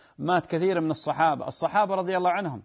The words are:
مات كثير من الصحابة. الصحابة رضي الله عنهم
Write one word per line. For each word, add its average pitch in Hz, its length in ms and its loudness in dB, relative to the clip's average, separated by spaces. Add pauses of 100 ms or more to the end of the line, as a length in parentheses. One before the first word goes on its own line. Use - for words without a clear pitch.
(180)
مات 170 280 0
كثير 175 340 0
من 160 100 0
الصحابة. 151 580 0
الصحابة 190 460 0
رضي 185 220 0
الله 180 140 2
عنهم 165 340 -4